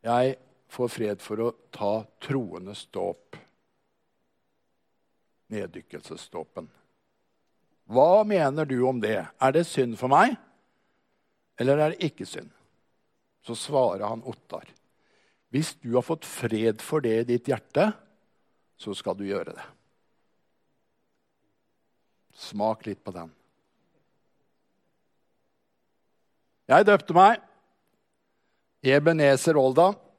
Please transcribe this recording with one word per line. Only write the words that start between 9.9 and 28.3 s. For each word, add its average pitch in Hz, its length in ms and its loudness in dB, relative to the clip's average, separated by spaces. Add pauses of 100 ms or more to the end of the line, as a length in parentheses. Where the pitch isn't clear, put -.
for 127 120 -4
meg, 170 260 4 (1200)
eller 135 200 2
er 151 160 2
det 160 160 -6
ikke - 200 -14
synd?» - 200 -14 (960)
Så 120 80 -10
svarer 110 560 -2
han 113 160 -10
Ottar, - 400 -14 (880)
«Hvis 151 240 -2
du 117 180 -10
har 120 100 0
fått 160 200 -6
fred 110 560 -2
for 151 240 -4
det 113 160 0
i 120 140 -4
ditt 123 140 -4
hjerte, 147 420 0 (880)
så 104 160 -10
skal 95 220 -6
du 101 100 -10
gjøre 98 300 -8
det.» - 80 -18 (2750)
Smak 107 480 -6
litt 101 160 -10
på 95 80 -14
den. 85 220 -16 (3250)
Jeg 165 180 8
døpte 180 300 4
meg. 202 240 8 (1400)